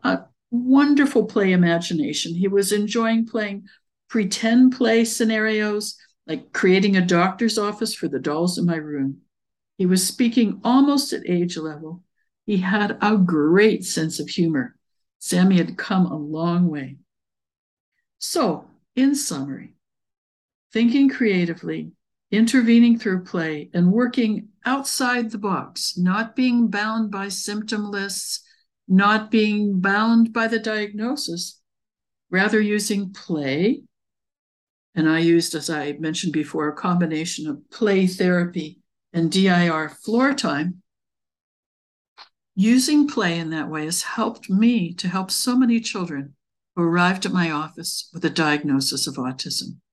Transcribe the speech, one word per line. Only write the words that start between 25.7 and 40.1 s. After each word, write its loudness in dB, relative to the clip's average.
not -2
being 2
bound -4
by -8
symptom -6
lists, -8
not 4
being 0
bound 2
by 0
the -2
diagnosis, -6
rather 2
using -2
play. -2
And 2
I 2
used, 2
as -8
I -4
mentioned -6
before, -4
a -6
combination -2
of -10
play 2
therapy -2
and 0
D 2
I 4
R -2
floor 0